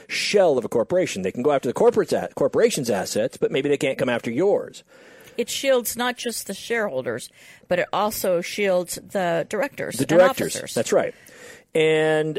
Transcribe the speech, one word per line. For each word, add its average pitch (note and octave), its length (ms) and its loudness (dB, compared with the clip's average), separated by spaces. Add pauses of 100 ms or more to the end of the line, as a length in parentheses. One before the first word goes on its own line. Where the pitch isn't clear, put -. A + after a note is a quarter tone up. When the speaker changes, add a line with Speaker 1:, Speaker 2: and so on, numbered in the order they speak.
Speaker 1:
shell F3 500 2
of A2 60 0
a G#2+ 40 -8
corporation. B2 540 0
They F#2 100 -2
can B2 100 -6
go D3 100 2
after C3+ 160 0
the A2+ 40 0
corporate's A3+ 400 2
a-, F#2 220 0
corporation's D3+ 560 2
assets, G2+ 460 -2
but - 140 -2
maybe C#3+ 180 0
they C#3+ 80 2
can't C3+ 220 -2
come B2 100 0
after A#2+ 220 -2
yours. E3 540 -2 (520)
Speaker 2:
It A#3+ 120 -2
shields B3+ 480 0
not A#3+ 220 -2
just - 280 -8
the G3 80 -6
shareholders, C3 760 -4 (360)
but F3 120 0
it - 140 -2
also F#3+ 500 0
shields F3+ 540 -2
the F3 520 -2
directors - 480 -4
Speaker 1:
The B2 60 -2
Speaker 2:
and C#3 60 -2
Speaker 1:
directors. F3 480 4
Speaker 2:
officers. - 180 -10
Speaker 1:
That's - 180 -2
right. D#3 220 2 (600)
And D#3 640 2